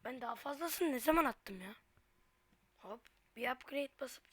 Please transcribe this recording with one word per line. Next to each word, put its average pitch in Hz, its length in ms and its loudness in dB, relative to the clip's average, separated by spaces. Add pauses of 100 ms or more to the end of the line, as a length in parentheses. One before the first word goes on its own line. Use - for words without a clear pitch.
Ben 254 180 -8
daha 233 140 -4
fazlasını 302 560 0
ne 254 80 2
zaman 320 260 6
attım 202 360 -4
ya? 196 140 -12 (1000)
Hop. 214 260 -12 (340)
Bir 240 160 -2
upgrade 277 480 -2
basıp - 340 -8